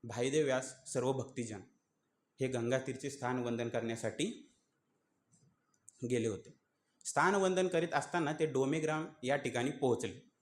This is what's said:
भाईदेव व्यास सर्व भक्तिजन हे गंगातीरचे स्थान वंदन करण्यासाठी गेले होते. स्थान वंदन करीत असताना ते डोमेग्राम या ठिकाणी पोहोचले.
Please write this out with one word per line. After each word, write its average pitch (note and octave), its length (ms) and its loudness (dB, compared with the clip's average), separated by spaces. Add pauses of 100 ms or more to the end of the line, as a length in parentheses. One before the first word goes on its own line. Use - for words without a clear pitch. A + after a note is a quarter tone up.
भाईदेव C3 400 2
व्यास C3 480 -2
सर्व B2+ 200 2
भक्तिजन A2+ 480 -4 (800)
हे C3 60 2
गंगातीरचे C3 640 0
स्थान B2+ 280 -2
वंदन A#2 300 -2
करण्यासाठी A#2 880 -4 (1600)
गेले A#2+ 180 2
होते. - 300 -8 (460)
स्थान F3 300 4
वंदन F#3 340 4
करीत E3 240 2
असताना D3 400 0
ते D#3 140 0
डोमेग्राम D#3 600 0 (160)
या C3 140 0
ठिकाणी B2+ 340 0
पोहोचले. A#2 440 0 (280)